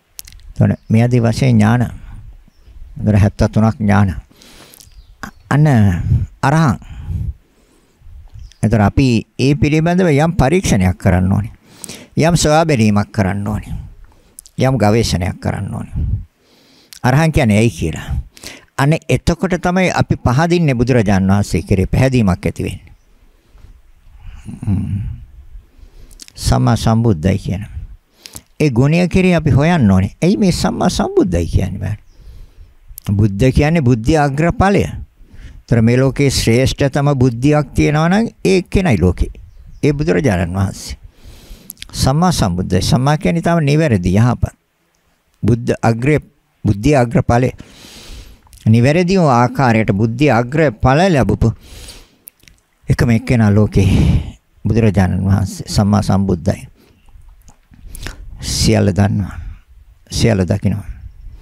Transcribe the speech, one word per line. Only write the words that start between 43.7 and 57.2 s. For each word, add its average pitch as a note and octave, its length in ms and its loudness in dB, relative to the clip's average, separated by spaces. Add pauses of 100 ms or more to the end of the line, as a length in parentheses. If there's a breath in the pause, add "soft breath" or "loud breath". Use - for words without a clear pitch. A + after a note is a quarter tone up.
යහපත්. A2+ 400 0 (880)
බුද්ධ A#2+ 380 0
අග්‍රේ A#2+ 380 0 (460)
බුද්ධිය G#2+ 300 0
අග්‍රඵලය. B2 560 0 (1120 loud breath)
නිවැරදි D3+ 540 2
වූ D#3+ 100 2
ආකාරයට A#2+ 640 2
බුද්ධිය A#2 380 0
අග්‍රඵල B2+ 760 0
ලැබපු A#2 460 2 (1300 loud breath)
එකම C3+ 240 0
එක්කෙනා A2+ 400 2
ලෝකේ G2+ 360 2 (760 loud breath)
බුදුරජාණන් F#2+ 640 0
වහන්සේ G2 420 -2
සම්මා G2+ 340 2
සම්බුද්දයි. F#2+ 640 -2 (1700 loud breath)